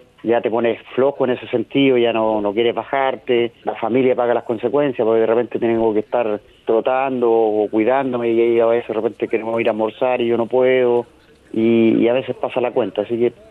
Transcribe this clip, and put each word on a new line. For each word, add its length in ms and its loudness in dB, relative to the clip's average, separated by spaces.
ya 180 0
te 100 -2
pones 300 -2
flojo 320 0
en 60 0
ese 160 -8
sentido, 500 0
ya 120 2
no, 300 0
no 140 -2
quieres 200 0
bajarte. 800 -2
La 100 -6
familia 400 0
paga 180 0
las 120 -2
consecuencias, 600 -2
porque 160 2
de 60 2
repente 320 0
tengo 340 0
que 80 0
estar 400 -2
trotando 680 0
o 400 2
cuidándome, 640 0
y 80 2
ahí 200 2
a 40 4
veces 240 0
de 60 -6
repente 340 -4
queremos 320 -4
ir 80 -2
a 40 2
almorzar 500 -2
y 60 -2
yo 100 0
no 80 -2
puedo, 580 2
y, 460 2
y 100 2
a 60 0
veces 200 -4
pasa 280 -6
la 80 0
cuenta. 320 -2
Así 160 -4
que 160 0